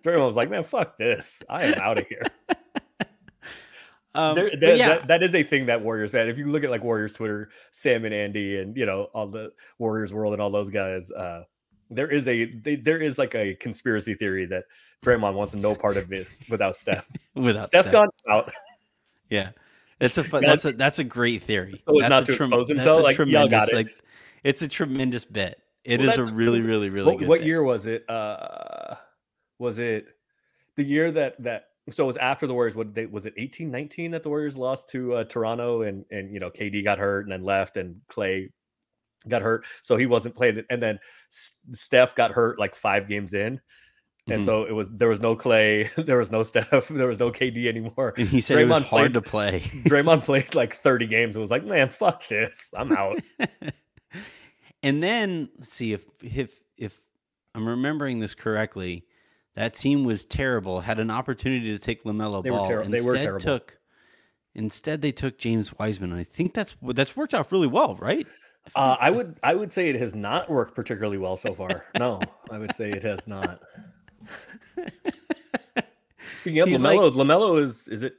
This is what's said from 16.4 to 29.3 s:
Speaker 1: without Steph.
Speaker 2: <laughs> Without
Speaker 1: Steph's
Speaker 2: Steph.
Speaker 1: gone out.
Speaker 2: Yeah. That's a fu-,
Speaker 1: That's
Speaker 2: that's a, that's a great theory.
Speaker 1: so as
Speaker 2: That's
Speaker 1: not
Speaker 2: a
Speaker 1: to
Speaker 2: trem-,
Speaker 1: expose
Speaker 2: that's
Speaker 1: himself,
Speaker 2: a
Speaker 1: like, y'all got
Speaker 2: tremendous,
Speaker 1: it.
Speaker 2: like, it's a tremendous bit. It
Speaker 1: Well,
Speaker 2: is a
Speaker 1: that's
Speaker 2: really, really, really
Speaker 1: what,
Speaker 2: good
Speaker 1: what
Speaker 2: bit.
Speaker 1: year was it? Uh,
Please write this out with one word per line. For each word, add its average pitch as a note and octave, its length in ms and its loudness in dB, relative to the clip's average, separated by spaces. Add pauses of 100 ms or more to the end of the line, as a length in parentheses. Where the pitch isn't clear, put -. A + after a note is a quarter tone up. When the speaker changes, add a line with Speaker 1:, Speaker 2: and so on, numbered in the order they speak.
Speaker 1:
without G2 280 -2
Steph. - 280 -4 (160)
Speaker 2:
<laughs> - 140 -20
Without G#2+ 320 0
Speaker 1:
Steph's F#3 220 6
Speaker 2:
Steph. - 20 4
Speaker 1:
gone G#3 160 8 (220)
out. G#2+ 240 2 (760)
Speaker 2:
Yeah. G2 200 -2 (500)
That's B2+ 180 2
a D#3 60 0
fu-, C#3+ 160 0
Speaker 1:
That's D3+ 240 6
Speaker 2:
that's - 20 -4
a, C#3+ 120 2
that's C3+ 220 0
a C3+ 40 -2
great A#2+ 380 -2
theory. G2 440 -4
Speaker 1:
so D3+ 140 6
as C3+ 40 4
Speaker 2:
That's D3 60 4
Speaker 1:
not C3 140 8
Speaker 2:
a - 40 -4
Speaker 1:
to C3 100 4
Speaker 2:
trem-, C#3 160 0
Speaker 1:
expose A#2+ 160 2
Speaker 2:
that's C#3+ 140 0
Speaker 1:
himself, D#3 160 8
Speaker 2:
a D#3 40 6
Speaker 1:
like, C#3 140 6
y'all C#3+ 320 4
got G#2+ 180 4
Speaker 2:
tremendous, - 20 0
Speaker 1:
it. A2+ 60 2
Speaker 2:
like, A2 120 0 (580)
it's C#3 160 0
a D#3 80 -4
tremendous C3 560 -4
bit. G2 360 -6 (220)
It A#2+ 160 0
Speaker 1:
Well, C3+ 100 4
Speaker 2:
is A#2 80 4
a B2+ 40 2
Speaker 1:
that's A2+ 100 -2
Speaker 2:
really, A2+ 300 2
really, G#2+ 280 0
really G2 220 -2
Speaker 1:
what, - 80 -2
Speaker 2:
good C#3+ 80 -2
Speaker 1:
what D#3+ 140 6
Speaker 2:
bit. D#3 60 -2
Speaker 1:
year D#3+ 140 2
was A#2+ 240 0
it? A2+ 240 -6
Uh, G1+ 880 -8 (640)